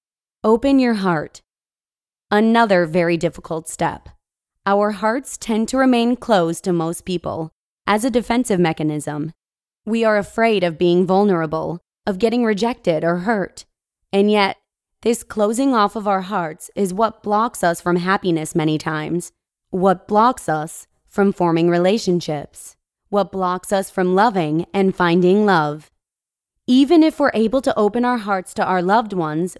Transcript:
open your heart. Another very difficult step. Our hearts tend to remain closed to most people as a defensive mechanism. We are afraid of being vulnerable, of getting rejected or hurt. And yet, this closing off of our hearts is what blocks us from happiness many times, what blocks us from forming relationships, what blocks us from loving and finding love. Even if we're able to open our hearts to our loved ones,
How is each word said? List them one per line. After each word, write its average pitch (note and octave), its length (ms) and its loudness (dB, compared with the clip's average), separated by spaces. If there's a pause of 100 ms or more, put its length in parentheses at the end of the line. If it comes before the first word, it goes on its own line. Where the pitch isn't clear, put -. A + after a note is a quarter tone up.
(420)
open B3 380 2
your A#3+ 140 2
heart. F3+ 460 -2 (880)
Another G#3+ 560 2
very E3+ 300 0
difficult E3 520 -6
step. - 400 -6 (580)
Our G3+ 240 2
hearts A3 480 -4
tend A3 300 -2
to - 80 -4
remain B3 400 2
closed E3+ 480 0
to F#3 80 0
most E3+ 320 -4
people E3 480 -6 (340)
as G#3+ 180 0
a C4+ 60 0
defensive A#3 480 0
mechanism. D3+ 760 -2 (540)
We A3+ 160 0
are G#3+ 140 2
afraid G#3 480 0
of E3 140 -2
being F3 280 4
vulnerable, E3 760 0 (260)
of F#3+ 120 -4
getting A3+ 260 0
rejected G#3 600 -2
or E3+ 140 0
hurt. G3 480 -4 (440)
And G3+ 200 2
yet, G3+ 260 2 (460)
this A3+ 200 0
closing A3+ 520 -2
off G3+ 220 0
of G#3 120 -6
our F#3+ 140 0
hearts F3+ 520 -8
is F#3 200 -2
what G#3 280 -4
blocks G#3+ 400 -2
us F3 180 0
from F3+ 160 0
happiness F3 580 -2
many D#3 240 0
times, D#3 540 -6 (380)
what F#3 380 0
blocks A#3 400 0
us D#3 380 -6 (200)
from G3+ 260 0
forming E3+ 360 2
relationships, F3 1080 -2 (320)
what G3 220 0
blocks F3+ 420 -4
us G3 180 -2
from F3+ 240 0
loving F3+ 580 0
and F#3+ 220 0
finding F3+ 500 4
love. D#3 460 0 (760)
Even C#4 360 6
if D#4 180 2
we're C#4+ 140 2
able A3+ 260 0
to - 180 -2
open G#3+ 260 0
our B3 140 -2
hearts G3 360 -6
to G3+ 100 -2
our F3+ 160 0
loved G#3 320 0
ones, E3 480 -4